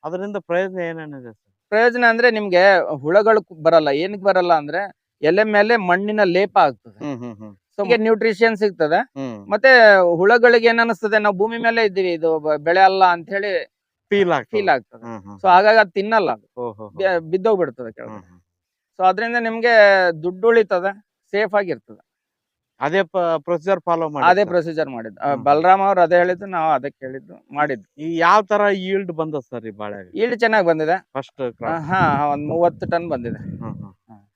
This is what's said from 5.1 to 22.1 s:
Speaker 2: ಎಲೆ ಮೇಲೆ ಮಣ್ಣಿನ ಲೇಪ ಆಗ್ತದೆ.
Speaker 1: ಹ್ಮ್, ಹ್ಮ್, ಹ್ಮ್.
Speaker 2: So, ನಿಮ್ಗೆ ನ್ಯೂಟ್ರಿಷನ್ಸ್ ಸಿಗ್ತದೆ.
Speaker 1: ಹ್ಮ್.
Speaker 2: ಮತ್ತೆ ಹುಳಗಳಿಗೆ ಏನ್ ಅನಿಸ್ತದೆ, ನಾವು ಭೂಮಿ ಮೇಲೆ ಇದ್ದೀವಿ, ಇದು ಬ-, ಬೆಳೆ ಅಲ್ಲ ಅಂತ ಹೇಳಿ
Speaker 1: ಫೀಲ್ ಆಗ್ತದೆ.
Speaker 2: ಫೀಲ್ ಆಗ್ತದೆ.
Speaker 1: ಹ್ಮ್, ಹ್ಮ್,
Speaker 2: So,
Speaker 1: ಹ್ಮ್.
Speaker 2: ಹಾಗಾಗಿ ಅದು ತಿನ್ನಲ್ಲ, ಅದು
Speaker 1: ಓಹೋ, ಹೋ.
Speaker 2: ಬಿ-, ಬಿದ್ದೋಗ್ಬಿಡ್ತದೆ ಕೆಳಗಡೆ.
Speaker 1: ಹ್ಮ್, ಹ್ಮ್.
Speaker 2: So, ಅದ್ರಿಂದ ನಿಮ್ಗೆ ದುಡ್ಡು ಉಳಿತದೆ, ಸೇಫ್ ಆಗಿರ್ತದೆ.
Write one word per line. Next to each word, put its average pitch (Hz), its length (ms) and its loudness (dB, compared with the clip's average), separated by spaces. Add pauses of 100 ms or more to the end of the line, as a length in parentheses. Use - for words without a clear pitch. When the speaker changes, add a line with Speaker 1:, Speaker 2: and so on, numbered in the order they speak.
Speaker 2:
ಎಲೆ 170 220 2
ಮೇಲೆ 214 320 2
ಮಣ್ಣಿನ 208 480 0
ಲೇಪ 190 340 0
ಆಗ್ತದೆ. 120 420 -2
Speaker 1:
ಹ್ಮ್, 131 180 -10
ಹ್ಮ್, 117 180 -14
ಹ್ಮ್. 107 200 -20 (160)
Speaker 2:
So, - 100 -10
ನಿಮ್ಗೆ 226 160 2
ನ್ಯೂಟ್ರಿಷನ್ಸ್ 220 600 0
ಸಿಗ್ತದೆ. 175 400 0 (160)
Speaker 1:
ಹ್ಮ್. 117 360 -10
Speaker 2:
ಮತ್ತೆ 254 180 2 (460)
ಹುಳಗಳಿಗೆ 233 520 4
ಏನ್ 233 120 2
ಅನಿಸ್ತದೆ, 220 400 0
ನಾವು 208 160 -2
ಭೂಮಿ 220 220 -4
ಮೇಲೆ 226 280 0
ಇದ್ದೀವಿ, 185 280 -2
ಇದು 160 260 -2
ಬ-, 151 180 -2
ಬೆಳೆ 170 240 0
ಅಲ್ಲ 190 240 4
ಅಂತ 170 240 0
ಹೇಳಿ 196 220 -6 (600)
Speaker 1:
ಫೀಲ್ 196 200 2
ಆಗ್ತದೆ. 147 260 -4
Speaker 2:
ಫೀಲ್ 196 120 -2
ಆಗ್ತದೆ. 120 340 -4
Speaker 1:
ಹ್ಮ್, 117 160 -12
ಹ್ಮ್, 101 160 -20
Speaker 2:
So, 95 60 -20
Speaker 1:
ಹ್ಮ್. 190 100 2
Speaker 2:
ಹಾಗಾಗಿ 208 260 6
ಅದು 208 120 2
ತಿನ್ನಲ್ಲ, 196 420 -2
ಅದು 113 160 -10 (100)
Speaker 1:
ಓಹೋ, 123 140 -10
ಹೋ. 107 180 -18
Speaker 2:
ಬಿ-, 175 400 -4
ಬಿದ್ದೋಗ್ಬಿಡ್ತದೆ 175 640 -4
ಕೆಳಗಡೆ. 117 220 -18
Speaker 1:
ಹ್ಮ್, 101 100 -18
ಹ್ಮ್. 87 160 -20 (600)
Speaker 2:
So, 185 80 0
ಅದ್ರಿಂದ 220 320 -2
ನಿಮ್ಗೆ 226 340 -2 (500)
ದುಡ್ಡು 185 240 -4
ಉಳಿತದೆ, 202 440 0 (420)
ಸೇಫ್ 202 200 -2
ಆಗಿರ್ತದೆ. 170 480 -6 (800)